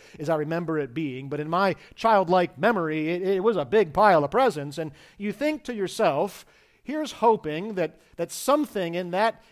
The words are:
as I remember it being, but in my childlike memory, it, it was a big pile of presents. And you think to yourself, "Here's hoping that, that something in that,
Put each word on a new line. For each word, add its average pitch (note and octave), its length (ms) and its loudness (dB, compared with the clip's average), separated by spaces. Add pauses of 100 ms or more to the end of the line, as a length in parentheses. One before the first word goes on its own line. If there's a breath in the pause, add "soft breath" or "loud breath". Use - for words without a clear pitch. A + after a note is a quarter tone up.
(180 loud breath)
as D3+ 120 -6
I E3 80 2
remember D#3+ 420 -4
it C3+ 140 -6
being, C#3 340 -6
but D3 140 -6
in D3+ 80 -8
my F3+ 260 0 (180 loud breath)
childlike F#3 640 2
memory, D#3+ 520 0
it, F3 120 -2
it F#3+ 220 0
was A3 140 2
a D3 80 -2
big F#3 260 2
pile F3+ 320 6
of C#3+ 80 -2
presents. D3+ 460 0
And D#3+ 140 -6 (260 loud breath)
you G3+ 160 -6
think D4+ 320 -4
to B3 80 -8
yourself, F#3 720 -2 (380 soft breath)
"Here's D4+ 280 -6
hoping G#3 640 0
that, E3 240 -4 (160 soft breath)
that E3+ 160 -6
something G#3 640 -2
in F3 160 -6
that, G#3+ 400 -2